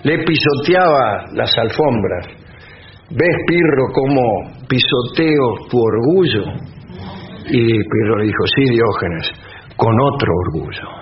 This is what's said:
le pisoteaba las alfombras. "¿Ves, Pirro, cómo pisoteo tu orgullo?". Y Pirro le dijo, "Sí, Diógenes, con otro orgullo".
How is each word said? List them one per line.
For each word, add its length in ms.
le 220
pisoteaba 1080
las 240
alfombras. 680
"¿Ves, 240
Pirro, 460
cómo 320
pisoteo 800
tu 80
orgullo?". 640
Y 120
Pirro 400
le 80
dijo, 180
"Sí, 100
Diógenes, 680
con 240
otro 300
orgullo". 400